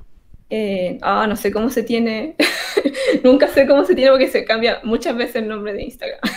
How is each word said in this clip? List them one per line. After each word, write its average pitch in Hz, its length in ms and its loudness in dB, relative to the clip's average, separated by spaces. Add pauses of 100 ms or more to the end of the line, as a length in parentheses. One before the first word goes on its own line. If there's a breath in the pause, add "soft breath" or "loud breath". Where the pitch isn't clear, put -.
(480)
Eh, 196 540 -4
ah, 208 260 0
no 208 80 -2
sé 202 140 -4
cómo 214 200 -2
se 226 120 -2
tiene. 226 560 -4
<laughs> - 880 -2
Nunca 285 240 6
sé 277 180 4
cómo 285 180 4
se 320 100 2
tiene 262 180 4
porque 262 160 4
se 254 160 -2
cambia 226 400 0
muchas 233 320 -2
veces 247 200 -4
el 220 120 -4
nombre 208 240 -8
de 202 100 -8
Instagram. - 380 -12 (160)